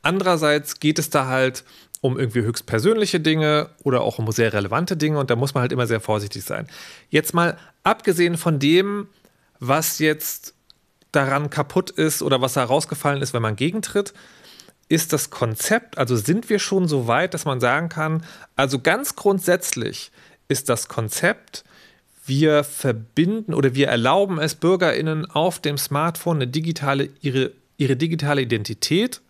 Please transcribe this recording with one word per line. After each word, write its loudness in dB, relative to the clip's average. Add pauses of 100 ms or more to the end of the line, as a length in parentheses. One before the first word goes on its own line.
andererseits 0
geht 2
es -4
da 0
halt 0 (380)
um 0
irgendwie 0
höchst -4
persönliche 2
Dinge 2 (140)
oder 2
auch -2
um -2
sehr 2
relevante -2
Dinge 0
und -2
da 4
muss -2
man 0
halt 0
immer 0
sehr 0
vorsichtig -4
sein. -8 (420)
Jetzt 0
mal 2 (260)
abgesehen 2
von 0
dem, 2 (540)
was 0
jetzt -4 (560)
daran 0
kaputt -2
ist -2
oder 2
was 0
da 2
rausgefallen 0
ist, -4
wenn 0
man -2
gegentritt, -4 (720)
ist 0
das -2
Konzept, -2
also 0
sind 0
wir 2
schon 0
so 0
weit, 2
dass -8
man -2
sagen 2
kann, -2 (320)
also 2
ganz 0
grundsätzlich 0 (380)
ist -2
das -2
Konzept, -4 (600)
wir 4
verbinden -2
oder 2
wir 2
erlauben 2
es -2
BürgerInnen 0
auf 0
dem -4
Smartphone -2
eine -2
digitale, -2 (100)
ihre, -2 (240)
ihre 0
digitale 0
Identität -2 (100)